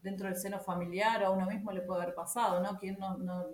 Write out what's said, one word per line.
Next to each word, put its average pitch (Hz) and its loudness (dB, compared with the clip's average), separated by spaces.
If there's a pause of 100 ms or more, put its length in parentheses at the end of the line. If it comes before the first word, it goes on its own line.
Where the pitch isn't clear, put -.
dentro 196 -4
del 185 0
seno 196 -4
familiar 185 2
o - 6
a 190 6
uno 185 4
mismo 202 -2
le 185 -2
puede 180 0
haber 175 -2
pasado, 180 2
¿no? 196 0
¿Quién 190 -6
no, 190 -4
no, 180 -2